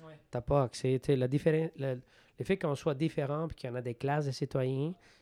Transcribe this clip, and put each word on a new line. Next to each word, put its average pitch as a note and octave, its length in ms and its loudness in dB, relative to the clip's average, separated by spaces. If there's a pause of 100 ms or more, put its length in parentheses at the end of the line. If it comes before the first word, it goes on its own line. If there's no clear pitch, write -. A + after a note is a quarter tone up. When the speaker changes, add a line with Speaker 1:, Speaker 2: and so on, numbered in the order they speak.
Speaker 1:
Ouais. D#3 140 -20 (120)
Speaker 2:
T'as B2 100 -2
pas C#3+ 220 4
accès. C3 380 0
Tu - 60 -4
sais, C#3+ 80 4
la B2+ 120 2
différen-, D#3 500 2
le, C3 220 -2 (400)
le B2 60 -6
fait G3 120 2
qu'on D#3 180 0
soit D3+ 200 0
différent D3+ 520 0
puis - 100 -10
qu'il B2+ 120 -8
y A#2 40 -6
en - 20 -6
a B2 60 -4
des A#2+ 140 -4
classes C#3+ 320 0
de C3+ 40 0
citoyens, C3+ 600 0 (280)